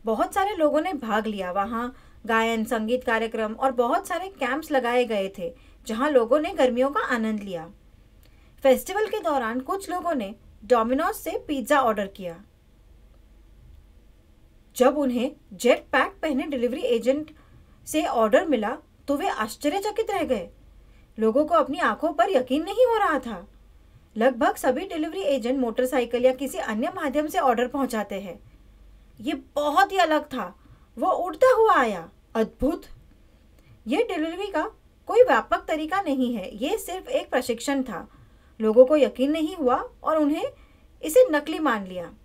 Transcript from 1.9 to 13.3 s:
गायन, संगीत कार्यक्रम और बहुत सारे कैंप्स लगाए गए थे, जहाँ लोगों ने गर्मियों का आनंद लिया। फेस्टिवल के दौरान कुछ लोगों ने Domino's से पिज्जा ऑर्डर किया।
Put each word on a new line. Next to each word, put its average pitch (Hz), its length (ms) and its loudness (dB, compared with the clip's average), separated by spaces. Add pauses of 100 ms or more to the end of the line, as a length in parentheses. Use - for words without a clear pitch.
गायन, 226 380 0
संगीत 226 400 -2
कार्यक्रम 226 500 -2
और 262 180 -2
बहुत 254 360 0
सारे 359 200 -6
कैंप्स 285 420 -6
लगाए 247 340 2
गए 196 340 -4
थे, 170 160 -8 (320)
जहाँ 240 240 -2
लोगों 254 300 4
ने 359 140 -4
गर्मियों 254 360 2
का 302 100 0
आनंद 220 400 -2
लिया। 175 300 -10 (920)
फेस्टिवल 359 440 2
के 427 140 -6
दौरान 262 400 -2
कुछ 359 300 -6
लोगों 339 240 -4
ने 214 200 -6 (320)
Domino's 254 460 2
से 427 360 -8
पिज्जा 277 320 2
ऑर्डर 214 260 0
किया। 175 380 -14 (2250)